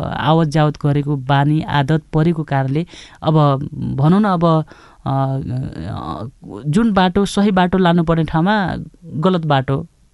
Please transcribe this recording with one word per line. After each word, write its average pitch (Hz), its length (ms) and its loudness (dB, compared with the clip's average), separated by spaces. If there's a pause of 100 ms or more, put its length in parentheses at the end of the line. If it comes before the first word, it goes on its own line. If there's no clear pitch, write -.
(160)
आवत 156 320 2
जावत 151 360 2
गरेको 147 320 0
बानी 143 460 2
आदत 156 420 0 (100)
परेको 165 300 2
कारणले 139 420 -2 (380)
अब 156 120 2 (380)
भनौँ 135 480 2
न, 214 40 2
अब, 165 400 2 (400)
अ, 135 340 -2 (1300)
जुन 208 260 2
बाटो, 190 340 2
सही 202 260 0
बाटो 185 260 2
लानुपर्ने 170 460 2
ठाउँमा 180 520 0 (300)
गलत 165 400 -2
बाटो 139 420 0 (260)